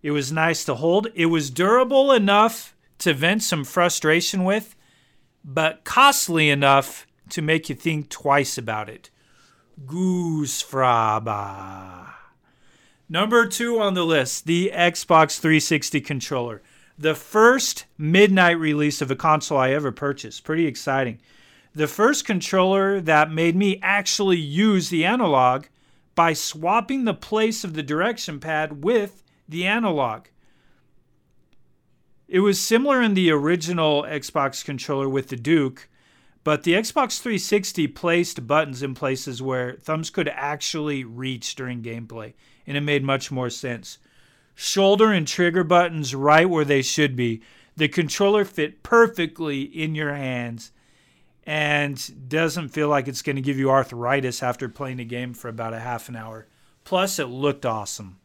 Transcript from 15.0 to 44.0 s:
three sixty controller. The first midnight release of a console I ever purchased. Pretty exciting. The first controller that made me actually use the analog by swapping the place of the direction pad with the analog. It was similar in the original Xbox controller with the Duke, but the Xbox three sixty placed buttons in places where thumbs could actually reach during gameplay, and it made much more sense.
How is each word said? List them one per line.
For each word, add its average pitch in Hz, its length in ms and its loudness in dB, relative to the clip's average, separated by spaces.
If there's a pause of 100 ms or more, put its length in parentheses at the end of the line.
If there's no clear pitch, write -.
three 156 200 4
sixty 151 400 -2
controller. 120 640 -6 (360)
The 151 180 0
first - 680 2 (120)
midnight 175 640 4
release 151 420 0
of 135 100 -4
a 135 40 0
console 156 420 0
I 131 140 2
ever 143 200 -2
purchased. 139 520 -8
Pretty 160 240 -2
exciting. 135 520 -4 (540)
The 151 140 -2
first 254 360 0
controller 196 800 0
that 156 300 4
made 165 240 2
me 196 260 2
actually 190 560 0
use 175 520 2
the 160 160 0
analog 143 600 2 (480)
by 165 200 2
swapping 220 720 -2
the 202 100 -2
place 220 480 -2
of 175 100 -8
the 156 100 -4
direction 160 560 -4
pad 151 440 -4
with 202 400 -2 (260)
the 170 160 -6
analog. 170 640 -2 (2000)
It 185 140 2
was 202 180 2
similar 262 420 2
in 214 140 2
the 180 160 4
original 156 720 0
Xbox 143 600 -4
controller 139 460 -6
with 131 200 -4
the 131 60 -8
Duke, 131 540 -2 (540)
but 151 200 0
the 170 100 2
Xbox - 460 -2
three 226 180 -4
sixty 190 500 -2
placed 170 600 -2
buttons 143 360 -2
in 135 100 -6
places 131 480 -6
where 127 320 -4
thumbs 156 360 -8
could 160 200 -4
actually 147 760 -6
reach 120 520 -10
during 123 260 -8
gameplay, 113 520 -12 (340)
and 143 100 -6
it 143 40 -2
made 143 220 0
much 135 280 -2
more 127 180 -4
sense. 117 480 -12 (580)